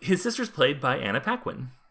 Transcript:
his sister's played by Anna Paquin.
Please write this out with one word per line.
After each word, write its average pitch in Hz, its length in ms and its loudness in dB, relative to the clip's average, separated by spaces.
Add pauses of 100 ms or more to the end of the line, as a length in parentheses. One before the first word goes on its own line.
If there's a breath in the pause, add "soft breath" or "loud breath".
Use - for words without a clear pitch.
his 180 200 2
sister's 233 300 -2
played 143 300 2
by 131 160 2
Anna - 240 0
Paquin. 214 500 -4 (200)